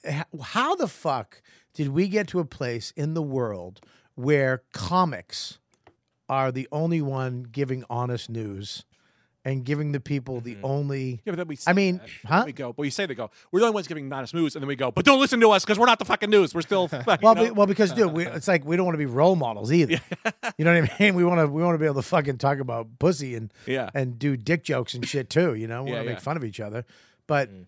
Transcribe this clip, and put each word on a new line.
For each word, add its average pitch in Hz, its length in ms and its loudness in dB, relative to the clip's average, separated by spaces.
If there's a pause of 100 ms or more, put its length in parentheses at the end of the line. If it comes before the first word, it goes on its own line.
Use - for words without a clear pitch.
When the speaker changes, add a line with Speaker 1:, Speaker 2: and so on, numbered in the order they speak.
Speaker 1:
h-, 151 200 -6 (180)
how 262 340 -2
the 339 120 -2
fuck - 540 -6 (320)
did 143 160 -4
we 165 180 0
get 208 220 -2
to 180 100 -2
a 165 60 -2
place 120 500 -8
in 156 200 -4
the 165 80 -2
world 107 580 -6 (320)
where 131 480 2 (120)
comics - 840 -2 (720)
are 135 220 0
the 127 200 -8
only 165 300 0
one 131 420 -4
giving 131 460 -6
honest 120 400 -4
news 104 540 -10 (640)
and 131 180 -4
giving 147 300 -4
the 139 80 -4
people 131 400 -6
the 117 140 -12
Speaker 2:
Mm-hmm. 101 100 -10
Speaker 1:
only 135 600 -4
Speaker 3:
Yeah, 214 60 -6
but 170 60 -4
then 175 100 -6
we 156 80 -10
Speaker 1:
I - 20 -16
Speaker 3:
say - 160 0
Speaker 1:
mean, 190 260 2
Speaker 3:
that, - 100 -20 (160)
Speaker 1:
huh? 175 200 4
Speaker 3:
we 147 60 -8
go, 123 240 -10
well, 147 80 -4
you 139 80 -2
say 202 140 -4
they 143 100 -8
go, 107 160 -8 (180)
"We're 190 120 2
the 233 60 6
only 220 80 0
ones 185 120 -4
giving 143 240 -10
honest 135 220 -8
news," 165 240 0
and 147 40 -8
then 135 60 -6
we 139 80 -4
go, 127 160 -2
"But - 140 -2
don't 269 160 8
listen 262 180 2
to 226 120 10
us 196 120 6
'cause 208 160 0
we're 233 60 6
not 254 140 6
the 196 60 -6
fucking 208 240 -2
news. 202 240 4
We're 165 100 -4
still 185 240 0
Speaker 1:
<laughs> - 20 -12
Speaker 3:
fucking," 151 340 0
Speaker 1:
Well, 220 120 10
Speaker 3:
you - 80 2
Speaker 1:
we, 226 40 4
Speaker 3:
know? 233 60 -4
Speaker 1:
well, 202 140 4
because, 196 260 2
dude, 202 180 4
we, 170 160 -2
it's 165 220 -4
like 160 160 2
we 160 100 0
don't 185 100 2
wanna 170 120 0
be 151 80 -2
role 147 320 4
models 113 340 -2
either. 165 220 6
Speaker 3:
Yeah. - 420 -4
<laughs> 226 220 -8
Speaker 1:
You 156 80 -2
know 170 160 6
what 147 100 0
I - 120 0
mean? 202 120 6
We 175 80 4
wanna, 170 240 4
we 147 160 -4
wanna 170 140 2
be 151 80 0
able 143 100 0
to 135 60 0
fucking 139 380 0
talk 139 200 2
about 117 400 -8
pussy 139 360 0
and, 110 180 -10 (140)
Speaker 3:
Yeah. 123 260 -4
Speaker 1:
and 127 260 -4
do 139 160 0
dick 120 300 -2
jokes 127 300 -4
and 123 120 -8
shit 135 220 -6
too. 160 240 2
You 110 140 -6
know, 117 160 -8
we 139 80 -6
Speaker 3:
Yeah, 120 60 -4
Speaker 1:
wanna 113 120 -6
Speaker 3:
yeah. 123 60 -6
Speaker 1:
make 92 60 -14
fun 151 140 -6
of 151 80 -6
each 110 160 -10
other. 107 240 -8 (440)
But 143 220 0
Speaker 2:
Mm. 92 180 -20